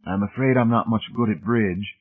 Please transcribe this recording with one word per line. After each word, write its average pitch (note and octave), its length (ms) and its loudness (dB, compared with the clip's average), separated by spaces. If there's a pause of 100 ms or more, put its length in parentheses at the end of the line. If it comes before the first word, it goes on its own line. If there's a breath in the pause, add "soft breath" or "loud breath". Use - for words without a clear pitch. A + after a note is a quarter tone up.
I'm G2 180 -2
afraid B2+ 340 0
I'm A#2+ 120 4
not A#2 200 2
much A2 140 0 (120)
good A#2 140 0
at E2+ 140 -2
bridge G#2 580 -2